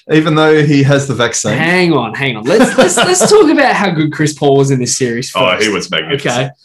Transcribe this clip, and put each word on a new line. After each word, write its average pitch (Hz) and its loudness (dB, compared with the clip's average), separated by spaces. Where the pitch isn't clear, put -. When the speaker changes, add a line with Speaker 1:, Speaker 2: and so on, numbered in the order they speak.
Speaker 1:
even 156 2
though 156 2
he 143 2
has 139 0
the 135 -2
vaccine. 113 -2
Speaker 2:
Hang 175 0
on, 117 -2
hang 131 -4
on. 107 -10
Let's, 214 2
let's, - 2
let's 359 0
Speaker 1:
<laughs> - -
Speaker 2:
talk 403 6
about 269 2
how 196 -2
good 151 -2
Chris 151 -2
Paul 139 2
was 139 2
in 131 0
this 117 -4
series 120 -4
Speaker 1:
Oh, 92 0
he 208 0
Speaker 2:
first. 214 0
Speaker 1:
was - -6
magnificent. 139 -4